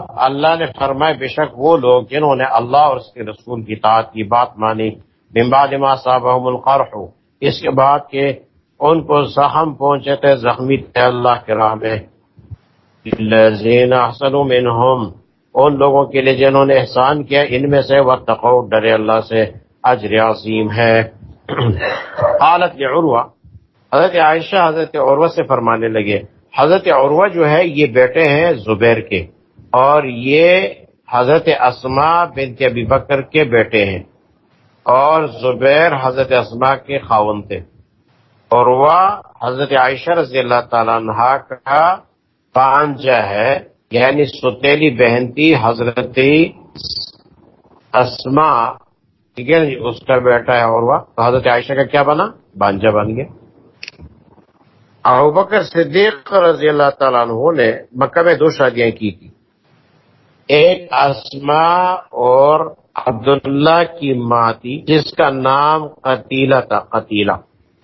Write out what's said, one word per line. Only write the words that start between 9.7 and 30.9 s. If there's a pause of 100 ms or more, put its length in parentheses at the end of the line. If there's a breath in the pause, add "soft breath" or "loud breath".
پہنچے
تھے،
زخمی
تھے
اللہ
کے
راہ
میں، (1080)
للذین
احسنوا
منهم، (420)
ان
لوگوں
کے
لیے
جنہوں
نے
احسان
کیا
ان
میں
سے،
واتقوا،
ڈرے
اللہ (100)
سے، (380)
اجر
عظیم
ہے۔ (440)
<clears throat>
قالت
لعروہ، (720)
حضرت
عائشہ (120)
حضرت
عروہ
سے
فرمانے
لگے، (360)
حضرت
عروہ
جو
ہے
یہ
بیٹے
ہیں
زبیر
کے، (460)
اور
یہ (460)